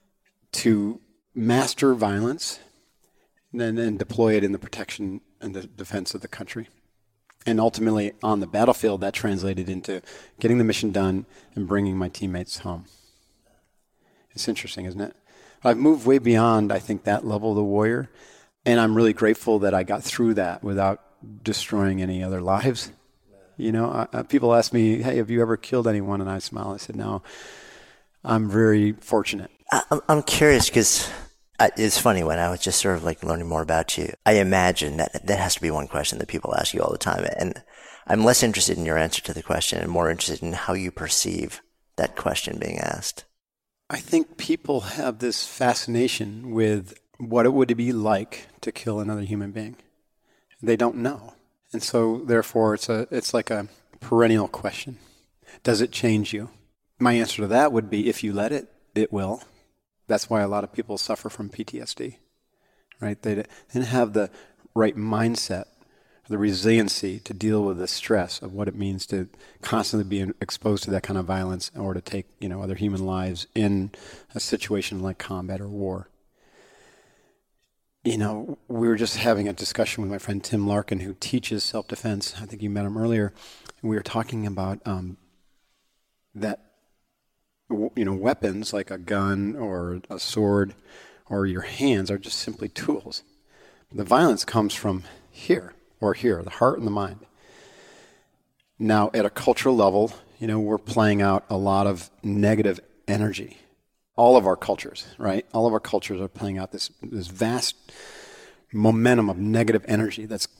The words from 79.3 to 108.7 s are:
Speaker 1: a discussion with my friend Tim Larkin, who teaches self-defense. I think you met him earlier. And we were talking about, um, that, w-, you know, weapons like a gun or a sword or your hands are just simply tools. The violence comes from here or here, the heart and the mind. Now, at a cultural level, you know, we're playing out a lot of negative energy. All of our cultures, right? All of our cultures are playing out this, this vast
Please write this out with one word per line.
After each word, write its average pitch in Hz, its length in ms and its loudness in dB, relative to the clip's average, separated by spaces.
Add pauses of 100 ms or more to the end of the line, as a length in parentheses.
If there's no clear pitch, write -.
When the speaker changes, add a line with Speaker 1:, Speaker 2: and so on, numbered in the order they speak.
Speaker 1:
a 101 60 -2
discussion 104 500 -4
with 98 80 -4
my 101 60 -6
friend 98 260 -6
Tim 101 240 -2
Larkin, 101 320 -2
who 95 140 -8
teaches - 500 -4
self-defense. 107 800 -6
I 107 40 -10
think 101 160 -16
you 104 80 -4
met 101 160 -2
him 104 120 -4
earlier. 110 340 0 (500)
And 113 80 -4
we 107 60 0
were 101 80 -2
talking 110 420 -6
about, 98 400 -4
um, 92 300 -8 (1200)
that, 104 240 -6 (1120)
w-, 107 260 -2
you 120 80 -2
know, 98 100 0
weapons 104 600 -2
like 101 180 -6
a 95 60 -10
gun 98 580 -2
or 90 540 -6
a 92 100 -10
sword 101 560 2 (540)
or 101 160 -2
your 92 160 -4
hands 104 500 0
are 101 60 0
just 98 220 -8
simply - 280 -8
tools. - 560 -6 (640)
The 104 140 -6
violence 117 400 4
comes 107 300 0
from 95 300 -4 (280)
here - 420 -2 (280)
or 104 120 2
here, 95 300 0
the 90 60 -14
heart 127 300 2
and 117 60 -4
the 104 60 -2
mind. 101 280 -6 (1600)
Now, 107 360 2
at 110 120 2
a 101 40 0
cultural - 480 2
level, 104 340 4 (280)
you 113 80 -4
know, 110 120 0
we're 107 180 0
playing 107 440 2
out 98 280 2
a 104 60 -2
lot 98 320 2
of 90 220 -4 (120)
negative 104 600 2 (260)
energy. 101 520 -4 (560)
All 123 220 8
of 104 80 6
our 92 100 4
cultures, - 520 -6 (100)
right? 101 260 -2 (100)
All 113 120 2
of 117 80 4
our 110 60 0
cultures 95 420 -4
are 95 60 -6
playing 98 320 -6
out 95 120 -8
this, - 200 -10 (100)
this 95 260 -8
vast 110 480 -4 (960)